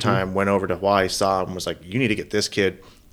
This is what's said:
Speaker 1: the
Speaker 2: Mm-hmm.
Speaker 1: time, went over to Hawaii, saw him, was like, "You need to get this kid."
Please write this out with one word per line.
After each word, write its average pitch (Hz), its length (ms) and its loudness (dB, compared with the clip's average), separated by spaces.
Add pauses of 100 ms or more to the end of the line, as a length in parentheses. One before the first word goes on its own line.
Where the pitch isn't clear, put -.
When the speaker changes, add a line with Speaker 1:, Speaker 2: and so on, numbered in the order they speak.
Speaker 1:
the 107 80 -4
Speaker 2:
Mm-hmm. 98 80 4
Speaker 1:
time, 95 180 -2
went 98 160 2
over 98 160 2
to 92 100 -2
Hawaii, 95 320 4
saw 95 360 0
him, 92 100 -8
was 90 120 -8
like, 85 160 -6
"You 92 160 -6
need 131 100 2
to 104 80 0
get 78 140 -8
this 104 180 0
kid." 95 300 0 (340)